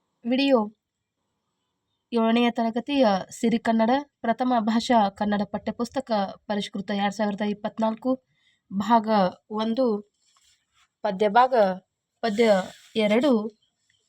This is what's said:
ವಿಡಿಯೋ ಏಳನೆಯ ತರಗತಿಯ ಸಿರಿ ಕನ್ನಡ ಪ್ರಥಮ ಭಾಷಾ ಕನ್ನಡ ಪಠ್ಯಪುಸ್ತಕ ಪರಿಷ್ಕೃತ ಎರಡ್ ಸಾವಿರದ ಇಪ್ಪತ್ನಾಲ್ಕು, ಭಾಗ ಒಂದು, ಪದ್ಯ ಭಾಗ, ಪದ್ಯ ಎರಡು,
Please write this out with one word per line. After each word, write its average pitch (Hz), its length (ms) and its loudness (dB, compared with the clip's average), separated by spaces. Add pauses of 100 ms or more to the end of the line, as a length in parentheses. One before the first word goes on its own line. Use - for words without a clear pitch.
(240)
ವಿಡಿಯೋ 254 460 2 (1400)
ಏಳನೆಯ 233 380 2
ತರಗತಿಯ 233 560 0 (240)
ಸಿರಿ 226 280 0
ಕನ್ನಡ 226 320 0 (300)
ಪ್ರಥಮ 247 380 -2
ಭಾಷಾ 226 500 2
ಕನ್ನಡ 208 360 -2
ಪಠ್ಯಪುಸ್ತಕ - 680 -8 (340)
ಪರಿಷ್ಕೃತ 202 440 -6
ಎರಡ್ 202 240 -2
ಸಾವಿರದ 208 260 -4
ಇಪ್ಪತ್ನಾಲ್ಕು, 220 840 -4 (500)
ಭಾಗ 214 360 2 (420)
ಒಂದು, 220 500 -2 (1000)
ಪದ್ಯ 208 260 0
ಭಾಗ, 247 260 4 (640)
ಪದ್ಯ 220 320 2 (440)
ಎರಡು, 220 600 0 (500)